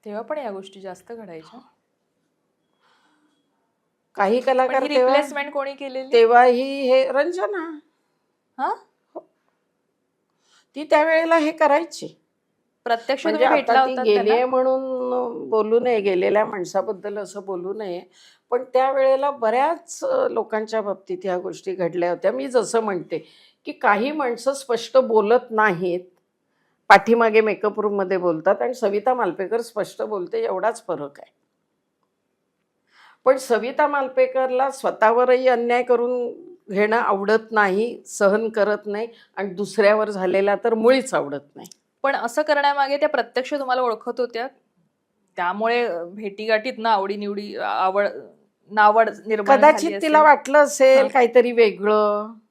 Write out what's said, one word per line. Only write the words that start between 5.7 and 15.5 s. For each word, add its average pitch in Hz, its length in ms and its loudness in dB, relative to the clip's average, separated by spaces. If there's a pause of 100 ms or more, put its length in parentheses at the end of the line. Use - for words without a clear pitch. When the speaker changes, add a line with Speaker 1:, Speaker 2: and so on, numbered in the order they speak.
Speaker 1:
केलेली? 262 380 -10
Speaker 2:
तेव्हा 240 320 8
ही 262 380 0
हे 262 300 2
रंजना. 339 680 -4 (800)
Speaker 1:
हां? 311 160 -4 (400)
Speaker 2:
हो. - 160 -18 (1400)
ती 285 100 -10
त्यावेळेला 320 520 2
हे 311 160 0
करायची. 311 560 0 (760)
Speaker 1:
प्रत्यक्ष 240 420 -4
Speaker 2:
म्हणजे 311 180 0
Speaker 1:
तुम्ही 285 180 2
Speaker 2:
आता 233 100 -2
Speaker 1:
भेटला 262 140 4
Speaker 2:
ती 254 40 -4
Speaker 1:
होतात 254 140 -4
Speaker 2:
गेलीये 208 200 4
Speaker 1:
त्यांना? 233 220 2
Speaker 2:
म्हणून 262 340 0 (680)